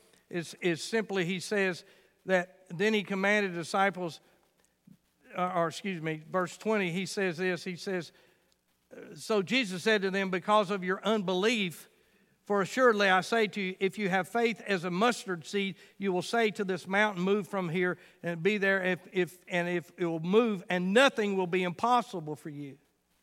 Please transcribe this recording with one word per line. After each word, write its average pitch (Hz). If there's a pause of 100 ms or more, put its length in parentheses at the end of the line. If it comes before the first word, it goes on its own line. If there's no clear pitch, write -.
(300)
is, 175
is 170
simply, 196
he 185
says 190 (400)
that 180
then 202
he 208
commanded 196
disciples, 180 (1160)
uh, 180
or 170
excuse 175
me, 156
verse 175
twenty, 202
he 180
says 185
this, 180
he 180
says, 180 (1040)
"So 196
Jesus 185
said 214
to 190
them, 190
'Because 190
of 202
your 185
unbelief, 196 (580)
for 202
assuredly 214
I 185
say 226
to 208
you, 185
if 190
you 208
have 185
faith 233
as 185
a 180
mustard 185
seed, 196 (220)
you 196
will 180
say 226
to 214
this 185
mountain, 196
"Move 196
from 190
here 180 (240)
and 170
be 208
there," 196
if, 185 (120)
if, 180
and 175
if 175
it 180
will 165
move, 196
and 180
nothing 226
will 190
be 185
impossible 180
for 156
you.'" 143 (440)